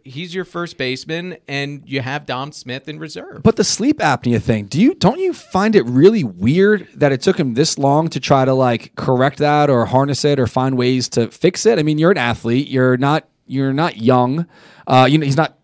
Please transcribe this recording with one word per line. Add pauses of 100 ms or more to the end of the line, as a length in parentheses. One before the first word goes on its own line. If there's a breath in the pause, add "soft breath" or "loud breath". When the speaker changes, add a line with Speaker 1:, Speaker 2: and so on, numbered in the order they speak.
Speaker 1:
he's
your
first
baseman, (100)
and
you
have
Dom
Smith
in
reserve.
Speaker 2:
But
the
sleep
apnea
thing,
do
you,
don't
you
find
it
really
weird
that
it
took
him
this
long
to
try
to,
like,
correct
that
or
harness
it
or
find
ways
to
fix
it?
I
mean,
you're
an
athlete.
You're
not, (200)
you're
not
young. (400 soft breath)
Uh,
you
know,
he's
not